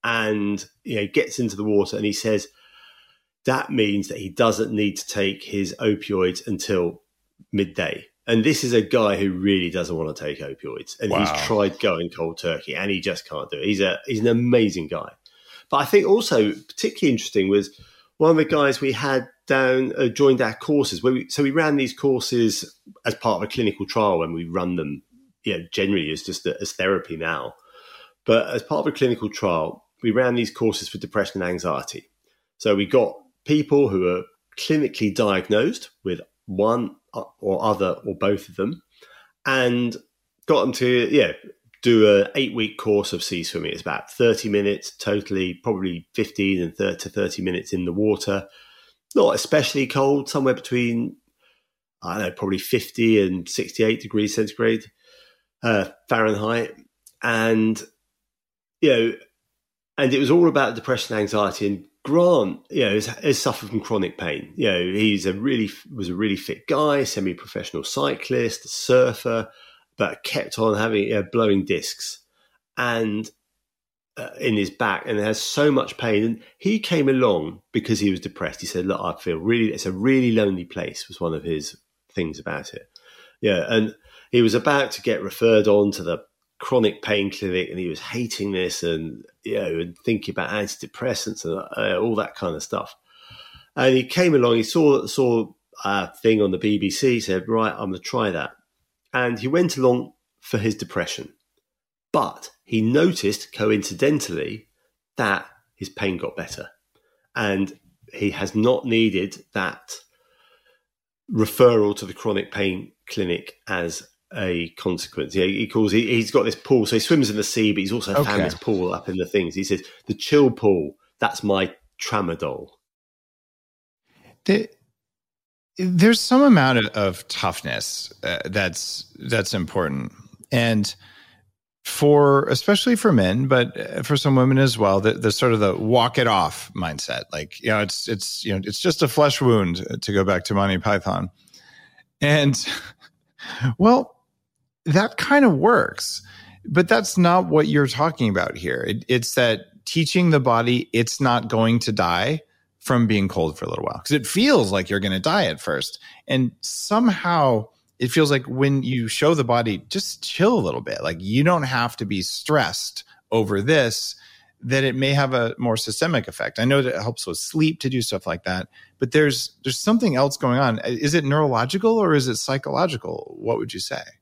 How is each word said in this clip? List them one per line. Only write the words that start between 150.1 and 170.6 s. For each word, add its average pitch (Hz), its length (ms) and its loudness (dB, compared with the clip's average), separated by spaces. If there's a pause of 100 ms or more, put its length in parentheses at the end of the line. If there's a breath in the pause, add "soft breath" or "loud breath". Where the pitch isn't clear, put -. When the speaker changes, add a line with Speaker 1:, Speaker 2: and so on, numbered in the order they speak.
Speaker 2:
the 147 100 6
body 120 520 2
it's 117 280 0
not 120 280 0
going 113 320 2
to 113 120 -4
die 98 480 0 (380)
from 120 280 2
being 101 220 2
cold 80 300 -2
for - 60 -8
a - 40 -6
little 50 160 -6
while, - 140 -6
'cause - 140 -4
it 143 140 0
feels 190 460 2
like 92 160 -2
you're 101 120 -2
gonna 95 200 -2
die 160 260 0
at 78 140 -4
first. - 380 -4 (280 loud breath)
And 131 340 0
somehow 170 1080 0 (300)
it 123 120 -2
feels 156 200 4
like 135 160 0
when 135 360 0
you 120 260 -2
show 151 260 2
the 139 100 0
body, 117 440 0
"Just - 340 -8
chill 208 360 2
a - 20 2
little 69 200 -2
bit," - 220 -8
like, 82 180 -4
you 110 240 0
don't 165 200 2
have 120 320 -2
to 110 100 -6
be 95 160 -2
stressed - 800 -2 (260 soft breath)
over 104 300 0
this, 127 540 0 (460 soft breath)
that 135 240 0
it 131 100 0
may 135 180 0
have 135 220 2
a 117 240 0
more 117 180 0
systemic 120 520 -2
effect. - 300 -8
I 113 60 0
know 139 180 4
that 123 120 -2
it 95 80 -4
helps 117 240 -6
with 90 120 -6
sleep 156 420 0
to 131 100 -2
do 127 100 0
stuff 101 260 -6
like 85 180 -6
that, 92 240 -4 (300 soft breath)
but 127 140 -4
there's, 147 400 2 (120)
there's 131 140 -4
something 214 380 2
else 135 200 2
going 123 220 0
on. 120 260 2